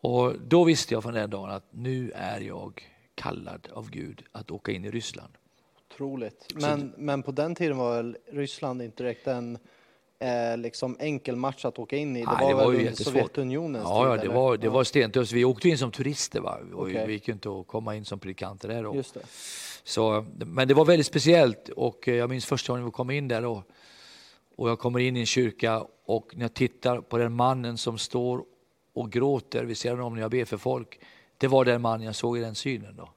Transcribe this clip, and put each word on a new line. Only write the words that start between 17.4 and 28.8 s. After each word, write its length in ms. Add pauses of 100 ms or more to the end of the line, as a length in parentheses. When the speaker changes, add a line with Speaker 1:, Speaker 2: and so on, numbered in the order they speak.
Speaker 1:
att 180
komma 280
in 100
som 140
predikanter 480
där 160
då. 120
Speaker 2:
Just 180
det. 80 (640)
Speaker 1:
Så, 420 (200)
men 220
det 60
var 120
väldigt 220
speciellt. 600
Och, 380
eh, 80
jag 140
minns 160
första 280
gången 120
vi 60
kom 180
in 180
där 140
då. 220 (920)
Och 140
jag 100
kommer 200
in 180
i 20
en 60
kyrka 600 (200)
och 300
när 60
jag 120
tittar 480
på 160
den 160
mannen 440
som 200
står 460 (500)